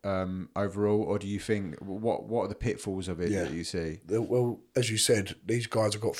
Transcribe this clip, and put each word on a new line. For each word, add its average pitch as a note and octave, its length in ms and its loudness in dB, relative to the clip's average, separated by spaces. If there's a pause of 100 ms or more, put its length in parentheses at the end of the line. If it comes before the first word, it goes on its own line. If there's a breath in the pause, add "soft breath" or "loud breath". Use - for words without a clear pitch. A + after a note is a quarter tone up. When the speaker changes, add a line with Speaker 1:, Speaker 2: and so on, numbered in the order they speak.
Speaker 1:
um, F#2 520 -2
overall, G#2 480 2
or G2+ 160 0
do G2 80 -6
you G2+ 120 -2
think, G2+ 400 -2
what, G2 460 -2
what A2 200 0
are - 20 -4
the G2+ 80 -4
pitfalls F#2+ 520 -2
of F2 120 -4
it F2+ 100 0
Speaker 2:
Yeah. F#2+ 140 2
Speaker 1:
that - 100 -4
you E2+ 100 -4
see? E2 420 -4
Speaker 2:
The, G#2+ 160 0
well, A#2+ 380 2 (160)
as A#2+ 140 2
you A2 80 0
said, G#2 380 4 (100)
these A2+ 220 0
guys G#2+ 260 2
have G#2 80 -6
got, A2 180 0